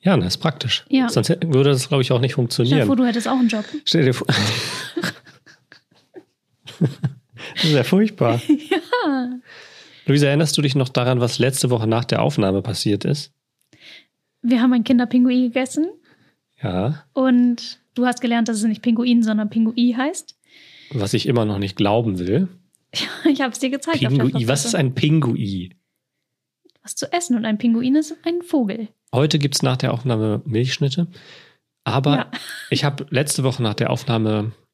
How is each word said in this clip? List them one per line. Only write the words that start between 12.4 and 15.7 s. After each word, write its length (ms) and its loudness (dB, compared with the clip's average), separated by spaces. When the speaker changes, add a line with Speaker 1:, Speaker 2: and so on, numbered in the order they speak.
Speaker 1:
passiert 420 -4
ist? 280 -4
Speaker 2:
Wir 200 2
haben 100 4
ein 120 2
Kinderpingui 580 4
gegessen. 440 -2